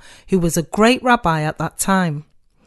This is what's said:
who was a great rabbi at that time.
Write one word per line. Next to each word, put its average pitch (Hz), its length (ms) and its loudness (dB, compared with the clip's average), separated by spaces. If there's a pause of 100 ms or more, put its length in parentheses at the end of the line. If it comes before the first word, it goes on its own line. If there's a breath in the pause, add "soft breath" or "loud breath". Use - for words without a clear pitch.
(280 soft breath)
who 190 100 2
was 170 180 -2
a 170 60 0
great 226 400 2
rabbi 226 400 0
at - 160 -4
that 160 200 -8
time. 175 460 -2 (420 loud breath)